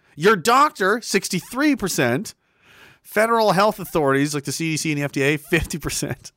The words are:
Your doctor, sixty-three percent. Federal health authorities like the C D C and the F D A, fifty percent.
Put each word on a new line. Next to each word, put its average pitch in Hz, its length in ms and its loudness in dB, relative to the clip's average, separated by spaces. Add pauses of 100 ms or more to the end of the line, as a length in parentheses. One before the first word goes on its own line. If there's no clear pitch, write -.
(140)
Your 196 220 2
doctor, 226 680 2
sixty-three 269 760 -2
percent. 156 580 -2 (680)
Federal 220 500 2
health 202 280 2
authorities 143 540 0
like 143 100 -6
the 139 80 -6
C 160 180 -4
D 156 60 -2
C 151 160 -2
and 147 80 -2
the 143 40 -2
F 139 80 -6
D 139 100 -2
A, 147 140 2
fifty 156 420 -2
percent. - 580 -8